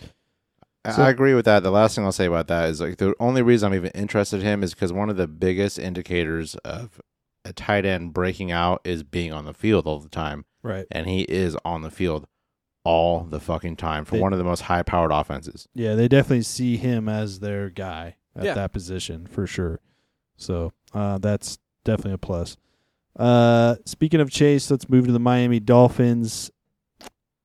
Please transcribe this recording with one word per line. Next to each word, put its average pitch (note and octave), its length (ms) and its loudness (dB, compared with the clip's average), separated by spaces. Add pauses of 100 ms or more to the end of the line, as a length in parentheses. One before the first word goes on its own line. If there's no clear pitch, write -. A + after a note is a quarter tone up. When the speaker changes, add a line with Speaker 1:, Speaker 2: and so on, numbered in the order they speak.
(840)
Speaker 1:
I, A2 60 -4
Speaker 2:
So A2 120 2
Speaker 1:
I C3+ 60 6
agree C3+ 240 4
with A#2 120 2
that. G#2 180 6
The F#2 80 2
last G#2+ 240 4
thing G#2 100 -2
I'll F#2+ 60 0
say F#2+ 140 0
about E2+ 220 0
that E2+ 220 0
is, D#2 100 -4
like, E2+ 180 -6
the F#2+ 220 0
only B2+ 220 2
reason A#2 260 4
I'm F#2+ 80 0
even F2+ 160 -4
interested G2+ 480 -2
in F#2+ 60 -4
him G2+ 180 0
is E2+ 100 -4
'cause F2 200 -4
one G#2 160 -2
of G2 80 -4
the F2+ 100 -2
biggest F#2 520 -2
indicators F2 800 -4
of - 440 -14 (420)
a F#2+ 100 -14
tight G2+ 320 -2
end F2 280 -4
breaking F2+ 380 -4
out F2 320 0
is E2+ 200 -6
being E2+ 280 -6
on D2+ 140 -10
the D2 80 -12
field G2+ 320 2
all D2+ 140 -4
the D2+ 100 -18
time. D2 360 -8 (180)
Speaker 2:
Right. F#2+ 280 -8
Speaker 1:
And D#2+ 160 -6
he F#2 160 0
is F2 420 -2
on E2+ 160 -6
the D#2+ 100 -12
field D#2 360 -4 (560)
all E2+ 400 2
the D#2 160 -10
fucking E2 360 -6
time D#2 300 -6
for - 100 -4
Speaker 2:
They - 60 0
Speaker 1:
one F#2+ 100 2
of F#2 80 0
the F2+ 60 -2
most F2 160 -2
high-powered E2+ 500 0
offenses. D2 640 -4
Speaker 2:
Yeah, A2 220 -2
they A#2 120 4
definitely C3 360 6
see B2 340 -2
him A#2 320 -2
as G#2+ 300 -6
their G2+ 300 -6
guy F2 460 -12 (200)
at - 100 -6
Speaker 3:
Yeah. F#3+ 80 -2
Speaker 2:
that G2 200 -4
position F2 540 -8
for G2 180 -4
sure. E2+ 340 -4 (580)
So, E2+ 340 -6 (220)
uh, G2+ 240 -2
that's G2+ 420 -4 (240)
definitely G2+ 300 -2
a F#2+ 40 -6
plus. - 400 -8 (600)
Uh, A#2+ 580 4 (100)
speaking D#3 360 0
of C#3 80 2
Chase, C#3+ 400 2
let's C#3 200 -2
move B2+ 180 6
to B2 40 2
the A#2+ 80 4
Miami B2 400 2
Dolphins. A#2+ 920 4 (920)